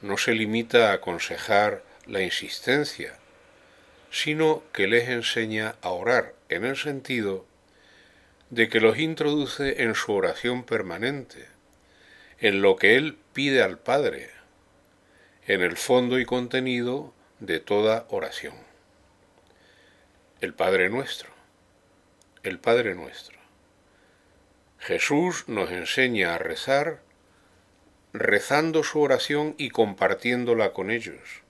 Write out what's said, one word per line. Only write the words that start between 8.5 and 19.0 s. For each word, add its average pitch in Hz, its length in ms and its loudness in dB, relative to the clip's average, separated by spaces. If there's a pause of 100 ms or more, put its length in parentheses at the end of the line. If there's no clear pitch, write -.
de 117 180 2
que 113 120 2
los 110 180 6
introduce 147 840 -2
en 113 120 0
su - 180 -2
oración 104 520 -2
permanente, 110 840 -6 (920)
en 98 240 2
lo 98 140 8
que 104 200 6
Él 151 200 -2 (160)
pide 135 300 2
al 92 160 -2
Padre, 110 520 -2 (1160)
en 95 160 2
el 87 140 0
fondo 123 420 2
y 127 60 0
contenido 127 880 -4 (240)
de 90 220 -4
toda 107 480 0
oración. - 460 -8 (1900)